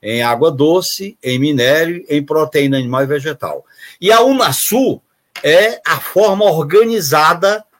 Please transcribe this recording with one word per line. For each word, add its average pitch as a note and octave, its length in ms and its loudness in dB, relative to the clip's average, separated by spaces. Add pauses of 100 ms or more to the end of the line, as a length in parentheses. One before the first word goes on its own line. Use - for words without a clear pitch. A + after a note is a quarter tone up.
em A#2 220 -4
água A#2+ 280 2
doce, F3 720 -2
em B2+ 180 -4
minério, D3+ 680 0
em D3 140 -2
proteína D3 560 0
animal B2+ 240 -2
e C3+ 40 -2
vegetal. C#3 580 -8 (360)
E G3 120 2
a A3+ 80 6
unasul A#3+ 800 0 (400)
é G3+ 420 2
a D#3+ 140 -2
forma G3+ 460 0
organizada F3 1200 0 (160)